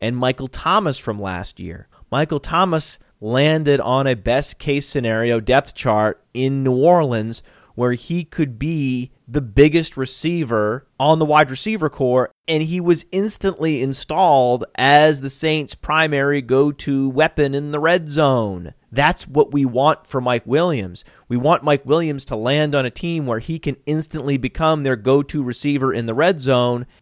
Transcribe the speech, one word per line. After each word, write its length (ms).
and 160
Michael 300
Thomas 500
from 240
last 380
year. 280
Michael 300
Thomas 580
landed 580
on 280
a 80
best-case 720
scenario 520
depth 360
chart 480
in 300
New 120
Orleans 680
where 180
he 320
could 340
be 520
the 160
biggest 540
receiver 920
on 200
the 60
wide 240
receiver 400
core, 400
and 180
he 180
was 300
instantly 680
installed 840
as 460
the 80
Saints' 460
primary 640
go-to 680
weapon 480
in 160
the 80
red 300
zone. 640
That's 360
what 260
we 100
want 420
for 140
Mike 260
Williams. 600
We 80
want 260
Mike 220
Williams 400
to 100
land 400
on 100
a 60
team 340
where 140
he 200
can 260
instantly 500
become 480
their 140
go-to 440
receiver 520
in 120
the 100
red 260
zone 440